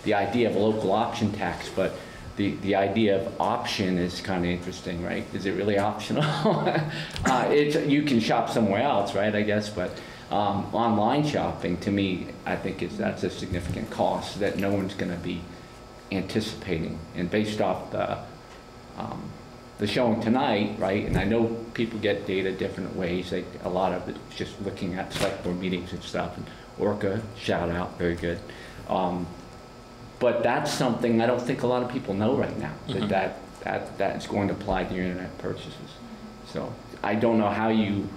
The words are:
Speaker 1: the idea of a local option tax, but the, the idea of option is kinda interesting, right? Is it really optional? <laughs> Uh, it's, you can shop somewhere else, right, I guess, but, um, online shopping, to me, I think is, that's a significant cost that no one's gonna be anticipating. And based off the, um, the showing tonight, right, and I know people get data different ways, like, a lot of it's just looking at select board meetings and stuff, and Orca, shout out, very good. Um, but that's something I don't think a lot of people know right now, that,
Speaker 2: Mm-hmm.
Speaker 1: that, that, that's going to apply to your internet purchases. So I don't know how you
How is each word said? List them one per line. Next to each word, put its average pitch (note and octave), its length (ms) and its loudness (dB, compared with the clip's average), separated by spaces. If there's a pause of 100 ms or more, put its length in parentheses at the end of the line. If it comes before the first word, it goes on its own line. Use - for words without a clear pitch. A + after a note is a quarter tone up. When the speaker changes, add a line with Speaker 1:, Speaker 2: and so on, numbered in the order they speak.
Speaker 1:
the G#2+ 100 2
idea G2+ 360 4
of F2 60 0
a F#2+ 40 2
local G#2+ 320 4
option G#2+ 420 2
tax, F2 360 -4
but F#2 240 0 (440)
the, G2+ 200 2
the G2 180 2
idea G2 460 4
of D#2+ 200 -4
option F#2+ 560 0
is F2 240 0
kinda F2+ 260 0
interesting, F2+ 560 -4
right? F2+ 300 -4
Is F#2 120 -4
it G2 100 0
really G2+ 220 2
optional? G#2+ 460 0
<laughs> E3 580 2 (440)
Uh, B2+ 260 4
it's, D3 240 6 (140)
you C#3+ 140 6
can C3+ 160 6
shop A#2 300 2
somewhere G#2+ 320 4
else, A2+ 320 2
right, G#2 220 2
I G#2 80 4
guess, G#2 260 2
but, - 220 -2 (400)
um, G2 420 2
online A2+ 540 4
shopping, F2+ 540 0
to G#2 100 0
me, G2 360 2 (180)
I F#2 100 0
think - 260 -4
is, F2 160 -4
that's C#3 260 -2
a F#2 60 2
significant - 640 -4
cost F#2 480 -2
that G2 180 0
no G2 140 2
one's G2 240 0
gonna F2+ 220 -2
be F2 240 -4 (680)
anticipating. F#2 880 -2 (160)
And F2+ 140 -2
based G#2+ 320 0
off F#2 300 0
the, G2 260 -2 (800)
um, - 240 -8 (560)
the G#2 100 0
showing A#2 340 4
tonight, A2+ 560 4
right, F#2+ 280 2
and E2+ 120 2
I F#2 60 2
know A2+ 240 4 (260)
people A2+ 260 -2
get G2+ 280 2
data F#2+ 240 2
different F#2+ 440 -4
ways, F2+ 360 -2
like, F2+ 140 -2 (180)
a G2 60 -2
lot F#2 240 2
of F2+ 160 -4
it's - 100 -8 (160)
just - 260 -8
looking F#2+ 340 -4
at F#2 180 -4
select - 300 -2
board F2+ 160 -2
meetings F2+ 340 -2
and E2+ 100 -8
stuff, F2 340 -4
and - 80 -10 (340)
Orca, G#2 420 0 (160)
shout E2+ 320 0
out, F2 280 -2
very F2 180 2
good. E2+ 240 -2 (500)
Um, F2+ 360 0 (960)
but A2+ 240 4
that's C#3+ 280 2
something A#2 500 4
I A#2+ 40 6
don't B2 160 4
think C3 220 -2
a B2 40 4
lot B2 160 4
of A#2+ 60 -4
people - 240 -2
know G#2+ 220 4
right - 220 0
now, D2+ 160 -4 (140)
that, A#2+ 100 -2
Speaker 2:
Mm-hmm. G#2 120 0
Speaker 1:
that, - 280 2 (260)
that, - 340 -4
that's - 300 0
going G2+ 220 2
to F2+ 40 0
apply F#2+ 320 0
to F2+ 100 -4
your F2+ 100 0
internet F2+ 340 -4
purchases. - 340 -6 (760)
So C#2 240 -6 (320)
I G#2 120 2
don't A2+ 240 6
know G#2 100 6
how A2 200 2
you G#2 480 2